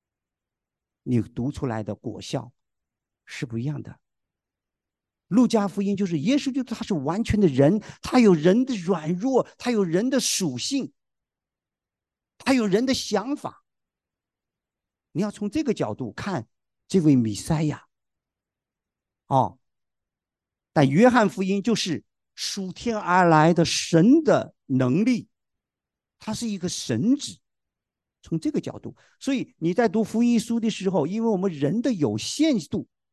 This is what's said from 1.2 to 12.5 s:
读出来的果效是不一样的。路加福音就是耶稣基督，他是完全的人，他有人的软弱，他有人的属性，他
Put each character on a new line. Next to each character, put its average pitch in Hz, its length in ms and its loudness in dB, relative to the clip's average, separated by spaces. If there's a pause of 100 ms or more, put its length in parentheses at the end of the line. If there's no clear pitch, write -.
读 120 300 -6
出 - 140 -8
来 110 180 -6
的 104 100 -8
果 98 260 -12
效 123 320 -8 (720)
是 - 220 -12
不 117 100 -10
一 117 60 -6
样 139 180 -8
的。 - 200 -18 (1300)
路 233 180 4
加 208 220 0
福 202 140 -6
音 196 140 -2
就 196 80 -2
是 170 140 -2
耶 196 180 0
稣 - 100 -4
基 262 180 -4
督， - 0 -
他 - 180 -10
是 220 120 -4
完 160 280 -4
全 220 160 0
的 208 80 4
人， 147 340 4 (220)
他 - 160 2
有 214 160 8
人 185 300 4
的 262 100 -4
软 170 400 -2
弱， 226 320 0 (100)
他 - 140 -4
有 214 140 2
人 185 260 -2
的 269 80 0
属 147 400 -4
性， 247 340 -6 (1500)
他 - 140 -2